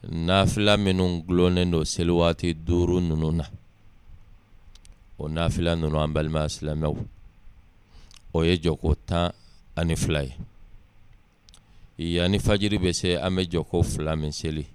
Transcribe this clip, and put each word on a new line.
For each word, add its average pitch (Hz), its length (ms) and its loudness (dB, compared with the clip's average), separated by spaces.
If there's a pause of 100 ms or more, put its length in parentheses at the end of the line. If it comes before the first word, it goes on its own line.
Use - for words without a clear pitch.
Nafila 98 680 2
minnu 92 500 2
gulonnen 90 460 4
don 80 120 2
seli 85 260 -2
waati 85 440 2
duuru 85 460 0
ninnu 78 340 0
na, 80 100 -2 (1700)
o 73 100 -6
nafila 85 460 0
ninnu, 76 240 0
an 76 160 0
balima 78 300 0
alisilamɛw, 76 520 -4 (1400)
o 82 120 0
ye 87 120 4
jɔko 80 380 0 (100)
tan 87 280 -2 (440)
ani 82 200 0
fila 76 260 -2
ye. 64 140 -10 (1600)
Yanni 87 400 0
fajiri 104 400 2
bɛ 90 160 0
se, 87 220 0
an 92 180 -2
bɛ 92 160 -2
jɔko 85 340 0
fila 76 300 -4
min 76 160 -4
seli. 76 340 -6 (100)